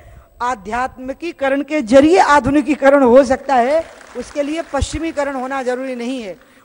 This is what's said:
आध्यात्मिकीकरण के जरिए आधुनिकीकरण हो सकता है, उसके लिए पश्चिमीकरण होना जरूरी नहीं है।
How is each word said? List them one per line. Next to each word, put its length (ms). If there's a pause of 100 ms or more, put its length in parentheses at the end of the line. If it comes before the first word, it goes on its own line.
(420)
आध्यात्मिकीकरण 1200
के 200
जरिए 360
आधुनिकीकरण 840
हो 220
सकता 300
है, 280 (340)
उसके 260
लिए 180 (120)
पश्चिमीकरण 600
होना 280
जरूरी 320
नहीं 260
है। 160 (280)